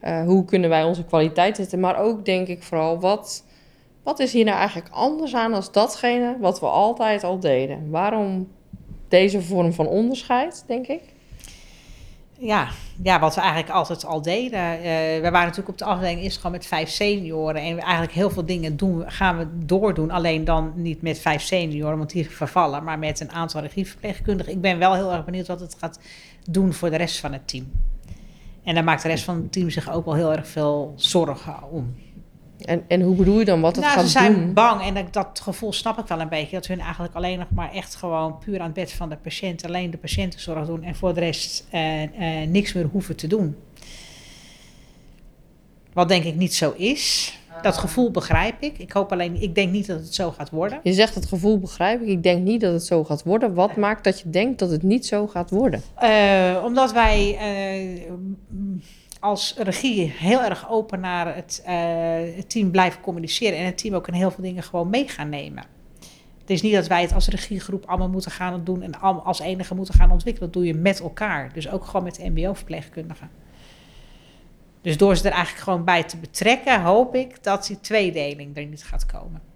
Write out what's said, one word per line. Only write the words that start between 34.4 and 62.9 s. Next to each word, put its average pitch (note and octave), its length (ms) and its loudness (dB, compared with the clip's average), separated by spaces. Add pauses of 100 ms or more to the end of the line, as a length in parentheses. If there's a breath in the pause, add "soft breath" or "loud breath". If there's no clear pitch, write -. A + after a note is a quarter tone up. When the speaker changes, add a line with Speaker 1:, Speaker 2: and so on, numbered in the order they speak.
Speaker 2:
bang, G#3+ 280 6
en F#3+ 120 -4
dat, F#3+ 200 -4
dat - 300 -2
gevoel G3+ 300 -6
snap - 260 -4
ik A3 80 -6
wel E3 120 -4
een D#3 100 -4
beetje, D#3 260 -4
dat F3+ 120 -6
hun F#3 120 -4
eigenlijk E3+ 340 -6
alleen F3+ 260 -4
nog F3 160 -8
maar E3+ 180 -4
echt F#3 220 -10
gewoon D#3+ 420 -4
puur G3 220 -6
aan E3+ 60 -6
het D#3+ 80 -6
bed F#3 180 -6
van E3+ 180 -6
de D3+ 80 -10
patiënt, E3+ 480 -8
alleen F3 260 -4
de E3 60 -10
patiëntenzorg E3+ 680 -4
doen E3 160 -6
en E3 120 -8
voor F3+ 180 0
de E3+ 60 -2
rest, - 520 -4
eh, D#3 320 -2 (380)
eh, D#3 80 -4
niks G3+ 240 2
meer E3+ 180 0
hoeven F3+ 240 -4
te - 120 -8
doen. F3 280 0 (2500 loud breath)
Wat F3 140 4
denk F3 160 4
ik D#3+ 120 -2
niet F3 200 2
zo D3+ 220 2
is. - 600 -2 (240)
Dat G3 160 2
gevoel A#3+ 340 2
begrijp F3 500 0
ik. D4 160 -6
Ik F3+ 140 -14
hoop G3 200 0
alleen, F3 300 -2
ik F3+ 140 -2
denk G3 160 4
niet G3+ 160 0
dat E3+ 120 -4
het D#3+ 160 -10
zo E3+ 160 -2
gaat D3 180 -10
worden. G3+ 340 -2
Speaker 1:
Je F3+ 100 4
zegt: G#3 220 4
"Het - 100 -4
gevoel G3 340 2
begrijp F#3+ 420 0
ik. A3+ 60 -4
Ik F#3 160 0
denk F3+ 200 4
niet A3 180 2
dat F#3 120 2
het E3 120 -2
zo E3 180 4
gaat D3+ 200 -4
worden." F3+ 300 2
Wat F3+ 160 4
Speaker 2:
Nee. - 100 -6
Speaker 1:
maakt G#3 240 0
dat - 160 2
je E3+ 100 -10
denkt G#3+ 300 0
dat F3+ 100 0
het D#3+ 140 0
niet A3 220 2
zo G#3 220 0
gaat F3 220 -4
worden? G3 320 2 (140)
Speaker 2:
Eh, G3 720 4
omdat A#3+ 280 4
wij, G#3+ 460 4
eh, F#3+ 720 -4 (1080 loud breath)
als G3+ 380 -2
regie F#3+ 600 0
heel A3+ 260 4
erg F#3+ 260 -4
open A3 300 -2
naar F3 360 -4
het, - 300 -12
eh, F3+ 100 -2 (600)
het F#3 140 -12
team G3+ 220 2
blijven F3+ 300 2